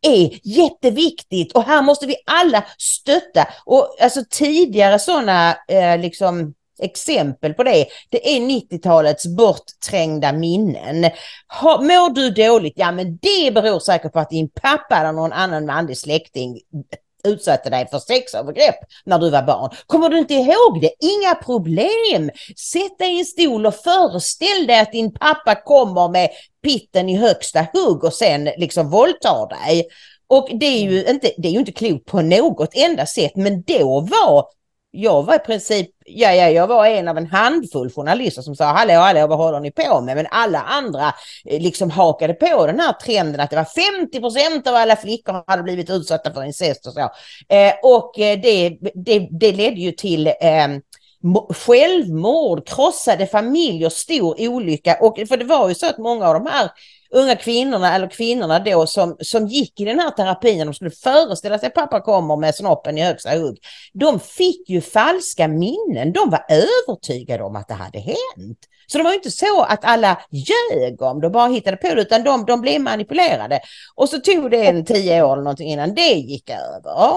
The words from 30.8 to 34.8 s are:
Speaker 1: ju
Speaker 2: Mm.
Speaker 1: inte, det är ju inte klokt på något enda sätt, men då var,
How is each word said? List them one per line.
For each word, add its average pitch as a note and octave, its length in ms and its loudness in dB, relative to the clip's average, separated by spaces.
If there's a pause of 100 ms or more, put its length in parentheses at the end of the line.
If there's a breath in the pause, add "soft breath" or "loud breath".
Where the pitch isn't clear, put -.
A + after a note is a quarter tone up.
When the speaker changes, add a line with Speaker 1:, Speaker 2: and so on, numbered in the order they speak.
Speaker 1:
ju F#3+ 200 0
Speaker 2:
Mm. - 140 0
Speaker 1:
inte, B3+ 220 -2
det F3 100 -4
är E3 40 0
ju G3+ 80 0
inte G3 120 -2
klokt G3+ 340 -4
på F#3 160 -2
något F3 520 2
enda D#4+ 320 0
sätt, A#3 300 -4
men G3 260 -2
då C#3+ 380 0
var, F#3+ 460 2 (460)